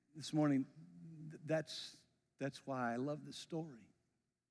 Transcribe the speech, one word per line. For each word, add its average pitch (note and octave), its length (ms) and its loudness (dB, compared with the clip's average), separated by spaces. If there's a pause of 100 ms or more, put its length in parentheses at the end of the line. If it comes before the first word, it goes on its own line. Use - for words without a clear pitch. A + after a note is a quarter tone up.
(160)
this D3 160 -8
morning, C#3+ 340 6 (680)
th-, D3+ 160 -12
that's - 480 0 (440)
that's C#3 260 -4
why B2+ 280 0
I - 20 0
love D3 300 0
this C#3 120 -10
story. D#3 480 -6 (640)